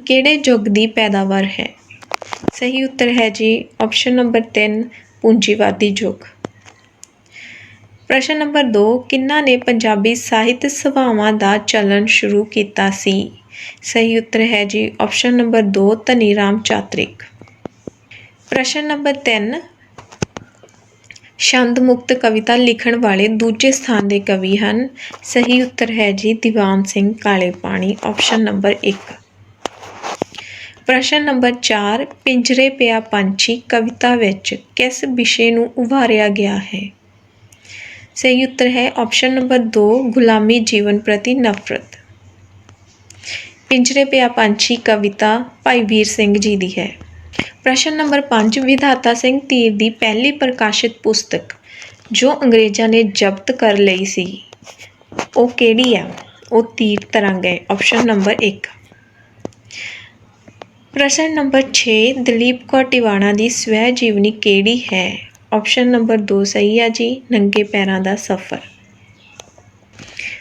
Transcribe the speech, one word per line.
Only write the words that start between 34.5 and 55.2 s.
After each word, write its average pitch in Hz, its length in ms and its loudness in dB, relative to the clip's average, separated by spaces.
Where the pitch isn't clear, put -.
ਕਿਸ 254 280 -4
ਵਿਸ਼ੇ 240 460 0
ਨੂੰ 233 280 0
ਉਭਾਰਿਆ 233 500 2
ਗਿਆ 202 300 -2
ਹੈ? 196 300 -10
ਸਹੀ 254 260 2
ਉੱਤਰ 254 240 0
ਹੈ 247 280 0
ਆਪਸ਼ਨ - 380 0
ਨੰਬਰ 254 240 2
ਦੋ, 220 440 2
ਗੁਲਾਮੀ 226 580 4
ਜੀਵਨ 208 380 0
ਪ੍ਰਤੀ 214 360 -2
ਨਫ਼ਰਤ। - 600 -4
ਪਿੰਜਰੇ 262 360 2
ਪਿਆ 269 240 2
ਪੰਛੀ 226 480 0
ਕਵਿਤਾ 214 680 0
ਭਾਈ 247 180 2
ਵੀਰ 214 240 2
ਸਿੰਘ 208 320 0
ਜੀ 208 180 0
ਦੀ 190 220 -4
ਹੈ। - 140 -6
ਪ੍ਰਸ਼ਨ 269 320 0
ਨੰਬਰ 294 240 0
ਪੰਜ, 220 380 0
ਵਿਧਾਤਾ 262 560 2
ਸਿੰਘ 262 340 0
ਧੀਰ 233 240 2
ਦੀ 214 180 0
ਪਹਿਲੀ 226 420 0
ਪ੍ਰਕਾਸ਼ਿਤ 247 600 -2
ਪੁਸਤਕ 214 500 -4
ਜੋ 285 300 0
ਅੰਗਰੇਜ਼ਾਂ 226 460 4
ਨੇ 220 140 4
ਜ਼ਬਤ 196 500 -2
ਕਰ 226 240 2
ਲਈ 196 280 2
ਸੀ, 190 380 -6